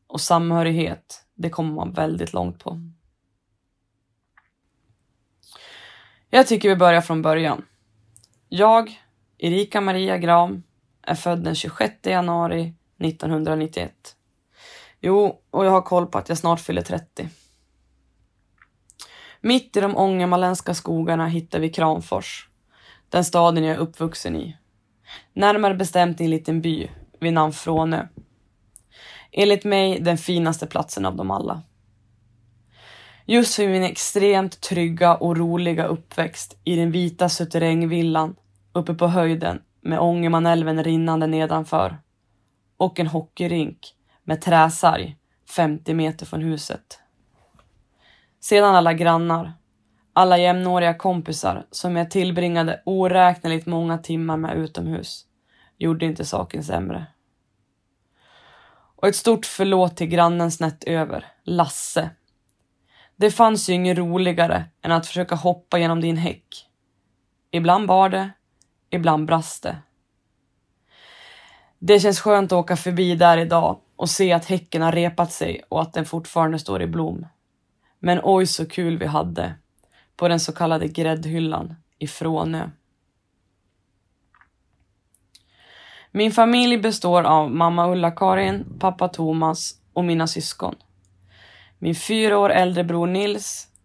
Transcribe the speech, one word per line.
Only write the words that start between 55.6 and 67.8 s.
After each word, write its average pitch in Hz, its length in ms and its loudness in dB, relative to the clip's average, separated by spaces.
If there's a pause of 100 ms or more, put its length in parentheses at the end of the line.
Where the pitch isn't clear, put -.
gjorde 165 280 -2
inte 156 200 -6
saken - 380 -6
sämre. - 420 -6 (1900)
Och - 120 2
ett 202 80 2
stort 220 300 2
förlåt 185 520 0
till 170 100 -4
grannen 170 440 2
snett 160 320 -6
över, 160 420 -4 (180)
Lasse. 165 640 -2 (1080)
Det 202 160 2
fanns 220 380 2
ju 185 40 2
inget 180 240 0
roligare 175 680 0 (160)
än - 100 -2
att 165 160 0
försöka - 280 -4
hoppa 175 440 -2
genom 165 220 0
din 165 160 0
häck. - 500 -8 (840)
Ibland 175 360 2